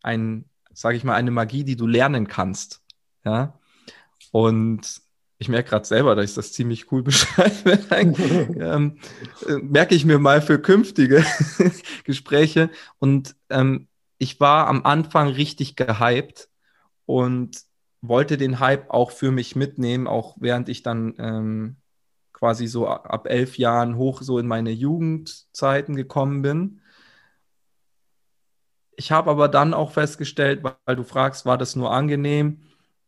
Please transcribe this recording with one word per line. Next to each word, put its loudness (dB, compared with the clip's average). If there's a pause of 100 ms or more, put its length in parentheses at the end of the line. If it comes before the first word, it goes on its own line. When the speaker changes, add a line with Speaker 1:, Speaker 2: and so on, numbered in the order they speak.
Speaker 1:
ein, -4 (260)
sag -2
ich -6
mal, 0
eine 0
Magie, -4
die -4
du -4
lernen 2
kannst. -8 (420)
Ja? -4 (720)
Und 0 (380)
ich -10
merke -2
grad -2
selber, 2
dass -2
ich -14
das -10
ziemlich -6
cool 0
<laughs> -
beschreibe. 2 (120)
Speaker 2:
<laughs> 2
Speaker 1:
Ähm, -2 (480)
äh, -2
merke 2
ich 2
mir 6
mal 8
für 4
künftige 6 (400)
<laughs> -2
Gespräche. 2 (280)
Und, 0 (160)
ähm, 0 (300)
ich -6
war 4
am 0
Anfang 2
richtig -4
gehypt -2 (560)
und -2 (400)
wollte 0
den -2
Hype 0
auch 2
für -4
mich -4
mitnehmen, -4
auch -6
während -4
ich -10
dann, -6
ähm, -8 (560)
quasi -2
so -4
a-, -6
ab -8
elf -2
Jahren 0
hoch -4
so -2
in -2
meine -2
Jugendzeiten -4
gekommen -4
bin. -4 (2250)
Ich -6
habe 2
aber 2
dann 2
auch -2
festgestellt, -2
weil -6
du -8
fragst, -4
war 0
das -6
nur -2
angenehm? -2 (460)